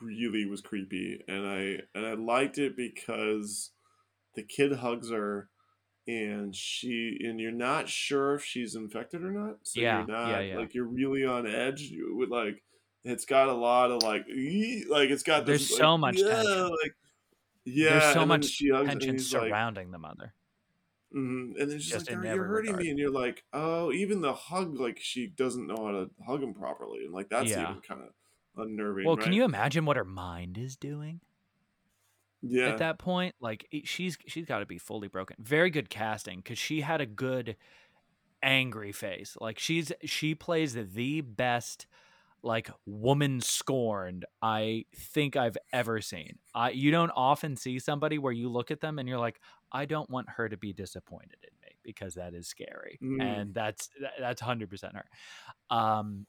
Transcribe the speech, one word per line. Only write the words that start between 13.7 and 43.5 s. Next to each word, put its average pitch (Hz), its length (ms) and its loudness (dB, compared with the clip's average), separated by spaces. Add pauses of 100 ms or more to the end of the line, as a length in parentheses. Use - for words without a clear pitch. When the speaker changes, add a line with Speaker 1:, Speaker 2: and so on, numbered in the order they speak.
Speaker 1:
of, 120 100 2
like, 110 260 0
ee-, 196 600 -2
like, 143 220 6
it's 139 140 0
got 151 220 4
Speaker 2:
There's 143 180 4
Speaker 1:
this, - 60 0
Speaker 2:
so 160 280 8
Speaker 1:
like, - 0 -
Speaker 2:
much 185 260 4
Speaker 1:
yeah, - 0 -
Speaker 2:
tension. 202 480 4 (100)
Speaker 1:
like, 156 100 -2 (720)
yeah, 143 200 4
Speaker 2:
There's 156 220 10
so 160 160 8
Speaker 1:
and 160 60 6
then 151 160 6
Speaker 2:
much - 20 0
Speaker 1:
she 143 220 2
hugs, 139 260 4
and 131 60 -2
Speaker 2:
tension 131 160 2
Speaker 1:
he's 127 140 -2
like 113 260 2
Speaker 2:
surrounding 101 320 -2
the 90 80 -12
mother. 80 360 -14 (800)
Speaker 1:
Mm-hmm, 127 460 -4
and 143 100 0
then 147 100 -6
she's 131 140 -4
Speaker 2:
Just - 120 -4
Speaker 1:
like, - 20 -8
Speaker 2:
in 120 160 -4
Speaker 1:
"You're, - 0 -
you're 190 200 0
Speaker 2:
every - 20 -2
Speaker 1:
hurting 214 300 -2
Speaker 2:
regard. - 0 -
Speaker 1:
me," 175 120 -2
and 143 100 -2
you're 143 120 2
like, 127 420 -2
"Oh," 165 400 0
even 190 280 0
the 160 120 2
hug, 160 460 -4
like, 120 220 -2
she 123 260 -4
doesn't 123 400 -2
know 110 180 -4
how 107 60 -2
to 95 200 -2 (140)
hug 139 180 -2
him 113 120 -4
properly, 64 500 -8
and, 73 80 -10
like, 95 160 -8
that's 113 280 2
Speaker 2:
Yeah. - 0 -
Speaker 1:
even 90 240 -2
kinda 65 300 -14 (460)
unnerving, 107 560 0
Speaker 2:
Well, 156 60 4
can 175 140 2
Speaker 1:
right? - 20 4
Speaker 2:
you 240 100 6
imagine 143 400 2
what 143 140 4
her 107 80 0
mind 90 520 -8
is 131 180 -8
doing? 147 440 -8 (1200)
Speaker 1:
Yeah. 123 300 4
Speaker 2:
At 110 60 -2
that 160 200 0
point, 180 420 0
like, 110 300 -6
it, 151 180 -8
she's, 175 380 -4
she's 165 180 -8
gotta 117 220 -2
be 87 120 -10
fully 104 300 -8
broken. 95 300 -8
Very 151 320 2
good 147 180 -2
casting, 104 540 -4
'cause 117 160 -8
she 156 240 -2
had 156 180 -2
a 139 60 -2
good 120 500 -4 (840)
angry 127 500 2
face. 98 480 -8
Like, 113 180 -4
she's, 165 340 0 (120)
she 156 300 0
plays 160 400 0
the 120 480 -2
best, 120 640 -2 (560)
like, 113 280 0 (160)
woman 131 540 2
scorned 101 840 -2 (160)